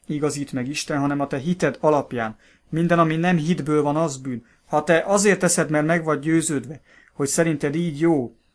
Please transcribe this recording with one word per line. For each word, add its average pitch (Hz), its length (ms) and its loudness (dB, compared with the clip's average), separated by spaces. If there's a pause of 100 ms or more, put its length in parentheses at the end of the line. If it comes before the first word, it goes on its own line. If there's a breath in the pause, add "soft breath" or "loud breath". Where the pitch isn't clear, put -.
igazít 143 460 -4
meg 127 160 -4
Isten, 147 300 -4
hanem 143 220 0
a 139 60 -2
te 143 100 -6
hited 156 440 -2
alapján. 131 560 0 (320 soft breath)
Minden, 170 300 2
ami 160 180 2
nem 175 200 2
hitből 151 460 0
van, 147 140 0
az 156 200 -2
bűn. 131 280 -8 (220 soft breath)
Ha 151 180 0
te 165 220 4
azért 196 320 4
teszed, 170 320 0
mert 151 160 0
meg 165 180 0
vagy 151 140 0
győződve, 147 600 -2 (340 soft breath)
hogy 139 140 -2
szerinted 156 460 0
így 160 260 -4
jó, 156 340 2 (200)